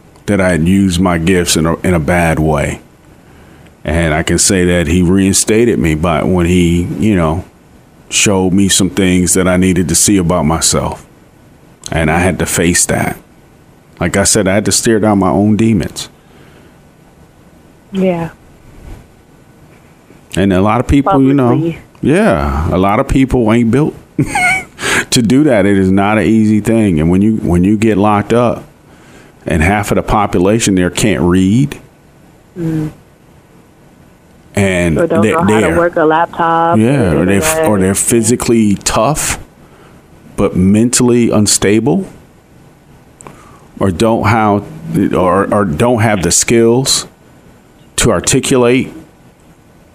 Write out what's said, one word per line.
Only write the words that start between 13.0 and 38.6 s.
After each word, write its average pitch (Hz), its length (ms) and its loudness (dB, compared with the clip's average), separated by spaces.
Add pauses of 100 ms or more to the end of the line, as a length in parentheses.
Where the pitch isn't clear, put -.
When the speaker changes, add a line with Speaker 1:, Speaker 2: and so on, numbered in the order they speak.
Speaker 1:
Like 87 160 -2
I 98 80 2
said, 101 240 0
I 92 60 2
had 104 120 0
to 98 60 0
stare 113 280 0
down 104 200 2
my 92 100 2
own 101 260 2
demons. 113 520 -2 (1800)
Speaker 2:
Yeah. 180 400 -2 (2000)
Speaker 1:
And 95 160 0
a 90 80 2
lot 107 200 0
of - 80 -4
people, 139 340 2
you 135 100 2
know, 131 220 2
Speaker 2:
Publicly. 160 260 -4 (220)
Speaker 1:
yeah, 85 720 0
a - 20 0
lot 98 240 2
of 135 80 -4
people 127 440 0
ain't 117 180 2
built 139 240 0 (120)
<laughs> - 1040 -4
to 123 120 0
do 127 220 2
that. 113 220 2
It 101 120 2
is 95 120 2
not 98 280 2
an 95 60 0
easy 107 360 2
thing. 104 400 0
And 82 100 2
when 92 120 2
you, 110 160 2
when 87 260 0
you 107 140 2
get 107 180 0
locked 104 360 0
up 120 320 0 (840)
and 78 160 -2
half 104 280 -2
of - 60 0
the 90 60 0
population 104 720 0
there 90 160 0
can't 87 320 -2
read, 95 580 0 (760)
Speaker 2:
Mm. 156 340 -6 (1700)
Speaker 1:
and 185 420 0
Speaker 2:
Or 170 80 2
don't 208 160 0
Speaker 1:
they, 214 80 2
Speaker 2:
know 165 120 0
how 190 40 0
to 214 140 2
Speaker 1:
they're 170 180 0
Speaker 2:
work 175 160 0
a 165 100 0
laptop 165 720 0
Speaker 1:
Yeah, 113 360 2
Speaker 2:
or 76 100 0
Speaker 1:
or - 20 0
they're, 98 120 0
Speaker 2:
internet. 160 320 0
Speaker 1:
or 104 100 0
they're 95 160 0
physically 113 800 0